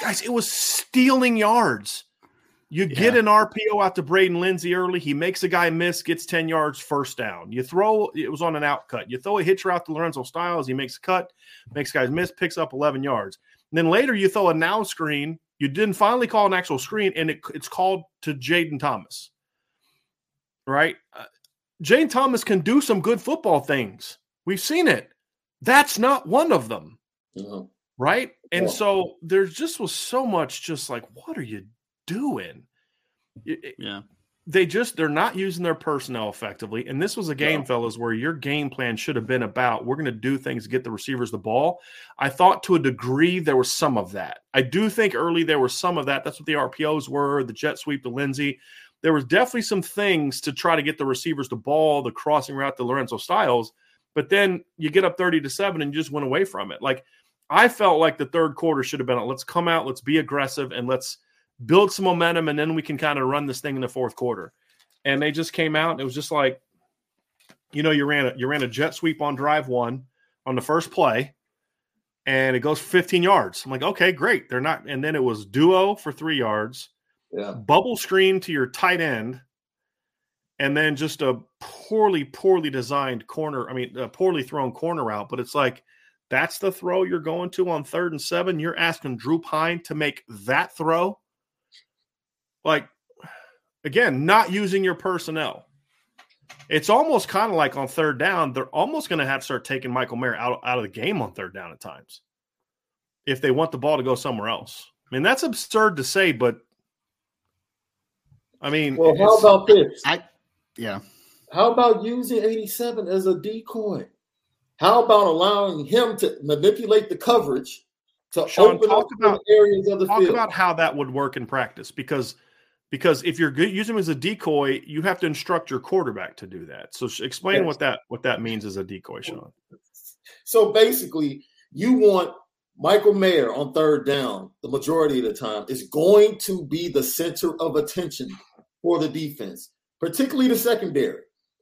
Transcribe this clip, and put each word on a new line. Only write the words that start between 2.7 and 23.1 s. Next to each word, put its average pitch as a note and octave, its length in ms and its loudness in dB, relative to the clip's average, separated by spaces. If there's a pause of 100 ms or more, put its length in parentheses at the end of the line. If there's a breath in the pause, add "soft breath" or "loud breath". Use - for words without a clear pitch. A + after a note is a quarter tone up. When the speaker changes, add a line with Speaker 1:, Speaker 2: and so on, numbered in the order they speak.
Speaker 1:
You F3 160 -2
get F3 280 2
Speaker 2:
Yeah. A#3+ 60 6
Speaker 1:
an G#3+ 80 4
R G#3+ 200 6
P G#3+ 240 -8
O G#3 80 2
out F#3 140 2
to F3+ 80 -2
Braden F3 380 2
Lindsey F3 340 -2
early. F#3 260 0
He C#3+ 140 -2
makes E3+ 280 -2
a F#3 60 0
guy F3 220 2
miss, E3+ 320 -2
gets E3 240 -4
ten E3 220 -2
yards, D3+ 300 0
first C#3+ 380 -4
down. G2 360 -8
You B2+ 100 -4
throw, G#3 520 0
it C#3+ 160 -6
was D3+ 120 -6
on E3 140 -2
an D3 80 -2
out C#3+ 240 -2
cut. A2 220 -10
You B2+ 80 -8
throw G3+ 200 -2
a F#3 40 0
hitch F#3+ 220 2
route F3 220 -2
to D#3+ 60 -10
Lorenzo D3+ 300 -4
Styles. E3 440 -6
He C3 80 -4
makes C3 220 -8
a - 40 -20
cut, F#3 320 -2 (420 soft breath)
makes C#3+ 180 -6
guys B2+ 180 2
miss, E3+ 220 -2
picks - 260 -4
up D#3+ 140 -4
eleven C3+ 300 0
yards. A2 360 -4 (320)
And D3+ 80 0
then E3 120 4
later A#3+ 240 4
you F#3+ 140 2
throw F#3+ 200 2
a E3 60 4
now F3 280 0
screen. D3+ 560 -6 (200)
You C#3 100 0
didn't F#3+ 260 0
finally A#3 320 2
call G#3 200 2
an F#3+ 80 0
actual F3 240 -2
screen, G3 380 -2
and D#3+ 140 -2
it, - 100 -8 (140)
it's D3 140 -14
called F#3 340 -2 (200)
to D#3 120 -6
Jaden D3 440 -2
Thomas. B2+ 520 -6 (1400)
Right? C#3+ 300 2 (160)
Uh, - 120 -18 (580)
Jaden B3 280 6
Thomas B3+ 340 2
can F#3+ 160 2
do A3+ 200 4
some G#3 200 2
good G#3+ 200 0